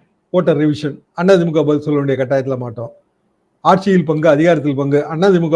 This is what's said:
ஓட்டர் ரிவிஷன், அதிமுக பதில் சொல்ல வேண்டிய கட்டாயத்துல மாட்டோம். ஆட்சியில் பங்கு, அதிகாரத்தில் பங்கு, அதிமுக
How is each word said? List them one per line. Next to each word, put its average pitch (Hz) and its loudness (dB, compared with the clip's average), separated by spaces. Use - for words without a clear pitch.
ஓட்டர் 170 0
ரிவிஷன், 151 -2
அதிமுக 170 2
பதில் 147 0
சொல்ல 147 -2
வேண்டிய 139 -2
கட்டாயத்துல 131 -2
மாட்டோம். 117 -12
ஆட்சியில் 185 2
பங்கு, 156 0
அதிகாரத்தில் 147 2
பங்கு, 139 0
அதிமுக 170 0